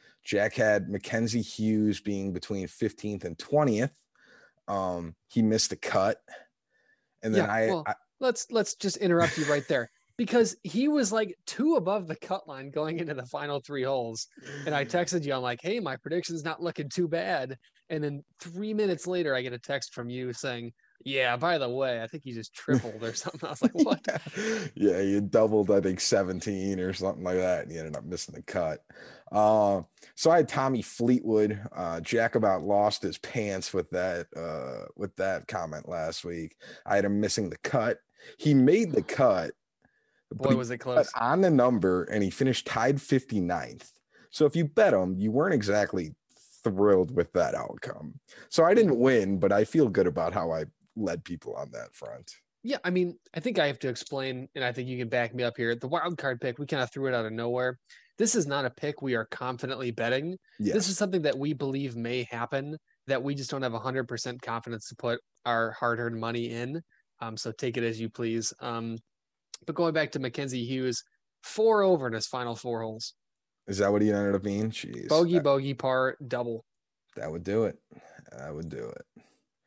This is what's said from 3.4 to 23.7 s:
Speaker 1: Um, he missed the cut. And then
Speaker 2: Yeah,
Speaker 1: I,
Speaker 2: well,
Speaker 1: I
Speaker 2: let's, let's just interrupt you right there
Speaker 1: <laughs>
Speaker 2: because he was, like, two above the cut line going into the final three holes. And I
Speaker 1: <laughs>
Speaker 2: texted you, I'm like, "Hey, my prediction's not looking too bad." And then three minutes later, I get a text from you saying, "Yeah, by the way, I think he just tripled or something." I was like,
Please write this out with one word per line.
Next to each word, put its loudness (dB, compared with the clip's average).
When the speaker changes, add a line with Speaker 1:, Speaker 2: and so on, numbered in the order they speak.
Speaker 1:
Um, -4
he 0
missed 2
the -4
cut. 0
And -2
then 6
Speaker 2:
Yeah, -2
Speaker 1:
I, 2
Speaker 2:
well, 0
Speaker 1:
I -2
Speaker 2:
let's, 0
let's 0
just -4
interrupt 4
you -2
right 0
there 0
Speaker 1:
<laughs> -20
Speaker 2:
because 2
he 0
was, 2
like, -2
two 0
above 0
the -6
cut -6
line -12
going -4
into -4
the -8
final -6
three -4
holes. -4
And -2
I 0
Speaker 1:
<laughs> -2
Speaker 2:
texted 0
you, 0
I'm -2
like, -2
"Hey, -2
my -6
prediction's -6
not -6
looking -6
too -2
bad." -2
And -2
then -6
three -8
minutes 0
later, 0
I 0
get -6
a -8
text -6
from -8
you -6
saying, -8
"Yeah, 0
by 0
the -2
way, -2
I -6
think -12
he -10
just -10
tripled -2
or -6
something." -8
I -10
was -8
like, -2